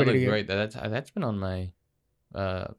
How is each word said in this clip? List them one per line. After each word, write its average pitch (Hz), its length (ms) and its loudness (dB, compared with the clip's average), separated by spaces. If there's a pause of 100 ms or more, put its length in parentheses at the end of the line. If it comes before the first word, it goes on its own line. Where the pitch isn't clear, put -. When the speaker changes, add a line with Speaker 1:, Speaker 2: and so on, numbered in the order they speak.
Speaker 1:
everybody 120 180 6
to 127 60 4
Speaker 2:
looked 104 220 2
Speaker 1:
get. - 0 -
Speaker 2:
great. - 0 -
That, 101 240 0
that's, 110 200 -6
that's 123 200 -4
been 196 120 -2
on 110 140 0
my, 92 340 -2 (640)
uh, 92 320 -4 (140)